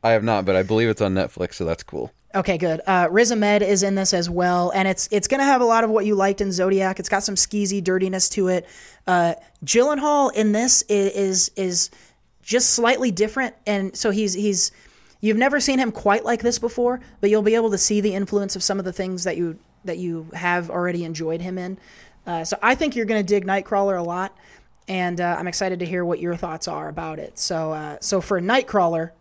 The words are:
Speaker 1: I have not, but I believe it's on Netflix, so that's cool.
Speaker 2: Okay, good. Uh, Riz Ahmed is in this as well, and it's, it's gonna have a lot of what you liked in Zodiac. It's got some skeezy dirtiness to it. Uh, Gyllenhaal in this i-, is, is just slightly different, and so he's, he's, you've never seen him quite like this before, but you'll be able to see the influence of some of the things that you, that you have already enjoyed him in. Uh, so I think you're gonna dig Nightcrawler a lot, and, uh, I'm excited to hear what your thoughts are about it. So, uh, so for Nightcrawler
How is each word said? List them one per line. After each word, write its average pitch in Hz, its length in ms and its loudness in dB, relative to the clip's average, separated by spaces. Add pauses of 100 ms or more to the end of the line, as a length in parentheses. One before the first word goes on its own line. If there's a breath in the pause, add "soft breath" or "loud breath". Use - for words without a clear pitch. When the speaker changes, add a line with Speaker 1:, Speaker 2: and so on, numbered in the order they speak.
Speaker 1:
I 113 80 2
have 107 120 4
not, 107 220 0
but 95 100 2
I 95 80 4
believe 110 260 2
it's 87 100 -2
on 98 140 2
Netflix, 90 400 -2
so - 100 -8
that's 82 200 -4
cool. - 280 -10 (220)
Speaker 2:
Okay, 190 240 0
good. 160 300 -2
Uh, 180 240 4
Riz 220 200 4
Ahmed 208 300 4
is 196 220 2
in 196 120 0
this 190 200 0
as 175 160 0
well, 175 400 2
and 190 160 2
it's, 190 240 -2
it's 208 160 0
gonna 269 180 2
have 269 160 6
a 247 40 4
lot 226 180 4
of 220 80 0
what 214 160 2
you 208 80 4
liked 196 260 2
in 196 100 -2
Zodiac. 190 480 2
It's 180 80 -6
got 196 160 0
some 202 120 -4
skeezy 202 480 0
dirtiness 185 460 0
to 190 180 0
it. 180 180 0 (400 loud breath)
Uh, 175 300 2 (280 loud breath)
Gyllenhaal 277 680 2
in 214 200 2
this 233 360 2
i-, 208 40 2
is, 196 640 0
is 180 360 -2 (500 soft breath)
just 240 300 0
slightly 240 400 2
different, 214 440 -2 (120)
and 196 280 -2
so - 140 -2
he's, 202 240 0
he's, 196 380 -2 (500 soft breath)
you've 214 160 2
never 269 220 2
seen 269 200 0
him 247 120 0
quite 208 340 0
like 233 160 -2
this 240 180 0
before, 240 400 -2 (220 loud breath)
but 202 80 4
you'll 214 140 4
be 220 120 4
able 226 160 2
to 196 60 0
see 208 240 2
the 196 140 0
influence 196 420 -2
of 185 60 -4
some 190 160 0
of 180 60 -4
the 180 80 -6
things 185 300 -6
that 175 140 -2
you, 165 200 -4 (280)
that 170 140 -8
you 165 340 -6
have 175 380 -2
already 175 340 -2
enjoyed 165 360 -6
him 185 180 -6
in. 185 180 -8 (480 loud breath)
Uh, 165 180 -6
so 180 180 -6
I 240 140 4
think 302 200 -2
you're 233 100 -2
gonna 214 180 0
dig 190 220 0
Nightcrawler 196 540 0
a 175 40 -4
lot, 180 320 -6 (520 soft breath)
and, 180 340 -2
uh, 175 160 0
I'm 180 100 -6
excited 180 320 -4
to 175 60 -4
hear 180 180 -2
what 175 160 -2
your 175 160 -2
thoughts 170 320 -8
are 156 220 -8
about 160 300 -10
it. - 180 -14
So, 160 340 -4
uh, 151 300 -8
so - 180 0
for 175 220 -2
Nightcrawler 175 800 0